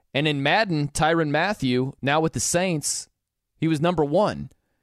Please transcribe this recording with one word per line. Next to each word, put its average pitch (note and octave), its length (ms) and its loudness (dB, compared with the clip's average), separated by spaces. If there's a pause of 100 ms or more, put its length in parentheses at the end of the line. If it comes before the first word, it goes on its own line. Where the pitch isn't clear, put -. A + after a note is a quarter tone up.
(140)
And D3 140 0
in C#3+ 160 0
Madden, D#3+ 460 0
Tyrann E3 420 0
Mathieu, C#3 680 0
now C#3+ 180 2
with D#3+ 140 0
the A2+ 80 -4
Saints, - 680 -2 (480)
he D#3+ 140 0
was D#3 100 0
number E3 240 2
one. D3 460 0 (340)